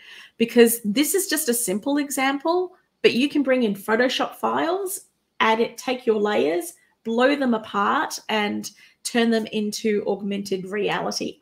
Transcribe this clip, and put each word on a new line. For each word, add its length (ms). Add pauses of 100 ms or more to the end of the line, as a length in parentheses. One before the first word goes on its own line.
(380)
because 480
this 280
is 140
just 220
a 40
simple 440
example, 800 (260)
but 120
you 140
can 160
bring 200
in 120
Photoshop 600
files, 680 (400)
add 180
it, 180
take 280
your 140
layers, 540 (300)
blow 320
them 180
apart 640 (120)
and 420 (320)
turn 260
them 180
into 600
augmented 580
reality 760